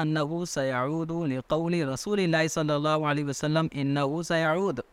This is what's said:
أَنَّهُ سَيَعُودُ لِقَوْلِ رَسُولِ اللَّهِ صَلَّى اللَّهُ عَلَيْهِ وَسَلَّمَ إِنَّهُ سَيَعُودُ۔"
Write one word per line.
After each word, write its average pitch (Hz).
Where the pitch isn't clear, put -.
أَنَّهُ 156
سَيَعُودُ 156
لِقَوْلِ 156
رَسُولِ 185
اللَّهِ 160
صَلَّى 156
اللَّهُ 156
عَلَيْهِ 147
وَسَلَّمَ 156
إِنَّهُ 143
سَيَعُودُ۔" 165